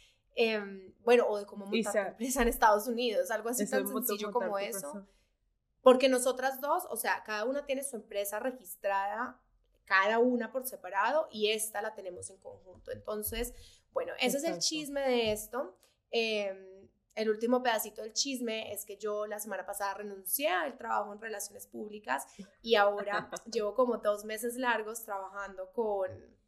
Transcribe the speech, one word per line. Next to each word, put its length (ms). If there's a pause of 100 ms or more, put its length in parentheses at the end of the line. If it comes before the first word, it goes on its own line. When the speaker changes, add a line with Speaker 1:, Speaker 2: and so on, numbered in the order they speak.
(360)
Speaker 1:
Em, 640
bueno, 260
o 100
de 80
cómo 260
Speaker 2:
Y 100
Speaker 1:
montar 100
Speaker 2:
se 100
Speaker 1:
tu 80
empresa 320
en 60
Estados 380
Unidos, 460
algo 160
así 160
Speaker 2:
Eso 120
Speaker 1:
tan 100
Speaker 2:
de 60
montar 140
Speaker 1:
sencillo 220
Speaker 2:
tu 40
Speaker 1:
como 260
Speaker 2:
empresa. 200
Speaker 1:
eso. 280 (760)
Porque 260
nosotras 520
dos, 300
o 60
sea, 280
cada 200
una 220
tiene 160
su 140
empresa 440
registrada, 1000 (440)
cada 360
una 320
por 140
separado, 640
y 200
esta 320
la 120
tenemos 360
en 80
conjunto. 540
Entonces, 600 (400)
bueno, 280
ese 180
es 60
el 100
Speaker 2:
Exacto. 120
Speaker 1:
chisme 360
de 300
esto. 440 (340)
Em, 560 (480)
el 160
último 320
pedacito 400
del 100
chisme 600
es 120
que 140
yo 280
la 120
semana 260
pasada 300
renuncié 540
al 280
trabajo 380
en 60
relaciones 460
públicas 600 (340)
y 140
ahora 560
Speaker 2:
<laughs> 200
Speaker 1:
llevo 240
como 240
dos 280
meses 300
largos 480
trabajando 680
con 380 (380)